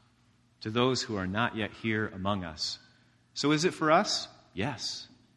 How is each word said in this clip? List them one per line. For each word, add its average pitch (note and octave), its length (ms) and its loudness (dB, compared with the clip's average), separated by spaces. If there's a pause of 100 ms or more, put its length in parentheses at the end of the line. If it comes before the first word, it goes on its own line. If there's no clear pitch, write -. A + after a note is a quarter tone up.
(600)
to A2 100 -6
those B2 320 2
who A2 140 -4
are F#2 100 -2
not G#2+ 300 0
yet A2 160 -2
here A2 360 -2
among F#2+ 360 -2
us. - 340 -8 (540)
So C#3+ 200 2
is D3+ 120 2
it F3 80 2
for D#3 200 2
us? - 360 4 (240)
Yes. - 560 -6 (280)